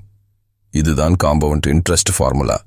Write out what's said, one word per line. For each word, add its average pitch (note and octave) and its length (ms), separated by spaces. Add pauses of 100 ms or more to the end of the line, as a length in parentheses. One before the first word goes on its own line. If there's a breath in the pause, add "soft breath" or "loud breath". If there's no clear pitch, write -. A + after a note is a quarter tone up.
(760)
இதுதான் D#2 420
காம்பவுண்ட் D2+ 520
இன்ட்ரெஸ்ட் E2 460
ஃபார்முலா. C2+ 520